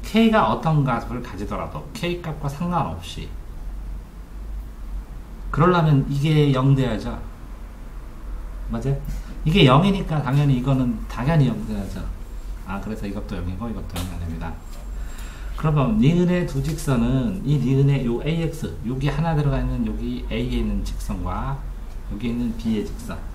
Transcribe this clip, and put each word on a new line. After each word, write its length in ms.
K가 480
어떤 320
값을 380
가지더라도 680
K 280
값과 280
상관없이 800
그러려면 580
이게 440
영 220
돼야죠. 440
맞아요? 280
이게 200
영이니까 580
당연히 360
이거는 400
당연히 400
영 180
돼야죠. 380
아, 140
그래서 260
이것도 300
영이고 340
이것도 240
영이 260
됩니다. 320
그러면 420
니은의 480
두 160
직선은 840
이 120
니은의 500
요 160
에이엑스, 540
여기 220
하나 260
들어가 240
있는 280
여기 440
A에 280
있는 260
직선과 720
여기 160
있는 280
B의 300
직선 320